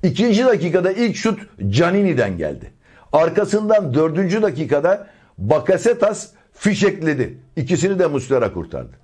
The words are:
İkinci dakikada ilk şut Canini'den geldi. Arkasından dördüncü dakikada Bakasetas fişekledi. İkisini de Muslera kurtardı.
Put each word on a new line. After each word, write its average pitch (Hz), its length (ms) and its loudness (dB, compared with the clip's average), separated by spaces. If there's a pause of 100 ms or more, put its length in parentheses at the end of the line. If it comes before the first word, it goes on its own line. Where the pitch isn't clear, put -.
İkinci 202 420 2
dakikada 175 460 2
ilk 214 240 -2
şut - 240 -2 (300)
Canini'den 147 680 2
geldi. 76 340 -8 (420)
Arkasından 196 800 2
dördüncü 165 480 0
dakikada 165 640 0 (300)
Bakasetas 190 920 0 (240)
fişekledi. 160 840 -2 (180)
İkisini 175 440 -2
de 180 80 4
Muslera 127 460 0
kurtardı. 69 500 -10